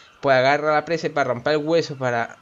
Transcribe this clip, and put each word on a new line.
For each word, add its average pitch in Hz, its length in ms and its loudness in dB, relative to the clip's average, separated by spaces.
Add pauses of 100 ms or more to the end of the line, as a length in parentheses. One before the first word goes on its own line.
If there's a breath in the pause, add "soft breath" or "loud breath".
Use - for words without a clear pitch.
(220 loud breath)
pues 135 140 4
agarra 147 380 2
la 151 120 0
presa 160 220 -4
y - 40 -6
para 139 180 0
romper 123 240 -2
el 151 120 -2
hueso, 151 320 0
para, 120 440 -4